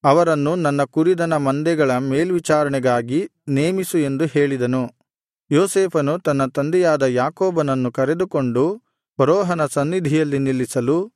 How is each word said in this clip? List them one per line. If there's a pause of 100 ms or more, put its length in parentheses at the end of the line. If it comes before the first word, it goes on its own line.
ಅವರನ್ನು
ನನ್ನ
ಕುರಿದನ
ಮಂದೆಗಳ
ಮೇಲ್ವಿಚಾರಣೆಗಾಗಿ (180)
ನೇಮಿಸು"
ಎಂದು
ಹೇಳಿದನು. (540)
ಯೋಸೇಫನು
ತನ್ನ
ತಂದೆಯಾದ
ಯಾಕೋಬನನ್ನು
ಕರೆದುಕೊಂಡು (360)
ಫರೋಹನ
ಸನ್ನಿಧಿಯಲ್ಲಿ
ನಿಲ್ಲಿಸಲು